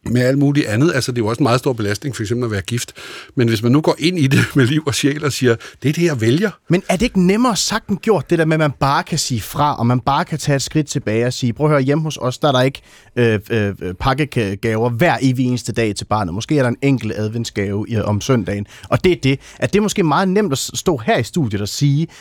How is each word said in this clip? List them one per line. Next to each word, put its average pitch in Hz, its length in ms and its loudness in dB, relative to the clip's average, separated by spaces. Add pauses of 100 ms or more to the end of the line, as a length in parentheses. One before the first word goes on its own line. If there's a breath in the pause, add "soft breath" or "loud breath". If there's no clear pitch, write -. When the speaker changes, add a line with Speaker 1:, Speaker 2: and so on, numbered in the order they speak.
Speaker 1:
med 120 160 0
alt 135 160 4
muligt 143 300 2
andet. 123 280 2
Altså, 127 160 -2
det 120 60 -4
er 117 60 0
jo 101 40 0
også 117 120 -4
en 151 40 2
meget 123 160 4
stor 135 140 -2
belastning, 107 420 -4
for 113 80 -6
eksempel 120 220 -2
at 110 60 -4
være 98 100 -2
gift. - 320 -6 (420 loud breath)
Men 117 120 4
hvis 113 160 0
man 120 80 4
nu 147 100 6
går 170 180 2
ind 175 200 0
i 135 80 4
det 135 120 4 (100)
<laughs> - 60 -8
med 135 120 6
liv 151 180 0
og 131 100 -2
sjæl 147 300 -2
og 135 60 0
siger, 120 240 2 (280 loud breath)
"Det 131 60 2
er 156 40 0
det, 170 100 0
jeg 147 180 0
vælger." 156 280 2 (200)
Speaker 2:
Men 180 200 2
er 190 60 4
det 170 60 -2
ikke 202 200 0
nemmere 208 340 4
sagt - 320 -4
end 202 100 -2
gjort, 190 320 0
det 170 100 2
der 160 60 4
med, 160 100 2
at 156 40 0
man 151 200 2
bare 147 240 2
kan 165 140 -6
sige 117 240 -4
fra, - 380 -2
og 120 80 0
man 123 120 2
bare 147 260 0
kan 156 140 -6
tage 143 160 0
et 135 60 0
skridt 156 260 -2
tilbage 113 380 -2
og 123 80 -2
sige, 117 200 -2
"Prøv 147 140 -2
at 151 40 4
høre, 143 100 4
hjemme 143 220 0
hos 156 180 -6
os, 123 160 -4
der 156 100 0
er 143 40 4
der 127 100 2
ikke, 139 200 0 (340 soft breath)
øh, 113 240 2 (100)
øh, 101 240 0 (260)
pakkegaver 117 880 -2
hver 120 320 2
evig 131 240 2
eneste 123 280 -4
dag 110 220 0
til - 100 -10
barnet. 104 280 -2
Måske 110 240 -2
er 135 60 2
der 123 60 2
en 117 120 -4
enkelt 123 340 0
adventsgave 107 720 -4
i, 113 80 -2
om 104 240 0
søndagen." 101 440 -2 (240 loud breath)
Og - 140 0
det 185 80 4
er 165 120 2
det. 135 160 0 (200 loud breath)
At - 140 -2
det 202 60 2
er 214 40 2
måske 196 200 0
meget 165 240 2
nemt 190 240 0
at 135 60 -2
s-, - 220 -8
stå 170 180 0
her 180 200 0
i 123 60 0
studiet 107 380 -2
og 104 80 -6
sige, 143 380 0 (140 loud breath)